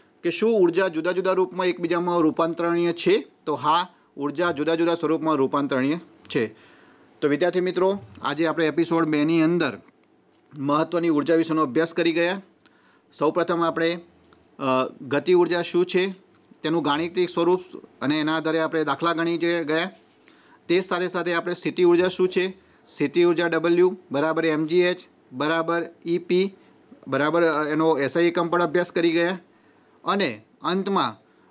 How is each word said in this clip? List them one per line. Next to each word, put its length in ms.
કે 80
શું 280
ઉર્જા 300
જુદા 240
જુદા 200
રૂપમાં 340
એકબીજામાં 520
રૂપાંતરણીય 760
છે? 340
તો 80
હા, 340
ઉર્જા 340
જુદા 240
જુદા 200
સ્વરૂપમાં 400
રૂપાંતરણીય 640
છે. 100
તો 80
વિદ્યાર્થી 320
મિત્રો, 380
આજે 240
આપણે 200
એપિસોડ 380
બેની 380
અંદર 380
મહત્ત્વની 500
ઉર્જા 260
વિશેનો 280
અભ્યાસ 300
કરી 200
ગયા. 300
સૌપ્રથમ 440
આપણે, 380
અ, 40
ગતિ 300
ઉર્જા 300
શું 240
છે, 280
તેનું 200
ગાણિતિક 480
સ્વરૂપ 300
અને 200
એના 160
આધારે 240
આપણે 240
દાખલા 280
ગણી 260
જે 260
ગયા. 260
તે 120
સાથે 280
સાથે 260
આપણે 200
સ્થિતિ 280
ઉર્જા 260
શું 200
છે, 200
સ્થિતિ 340
ઉર્જા 240
ડબલ્યુ 500
બરાબર 340
એમ 200
જી 120
એચ 220
બરાબર 500
ઈ 120
પી 380
બરાબર, 360
અ, 200
એનો 340
એસ 180
આઈ 80
એકમ 240
પણ 140
અભ્યાસ 300
કરી 180
ગયા. 280
અને 400
અંતમાં 640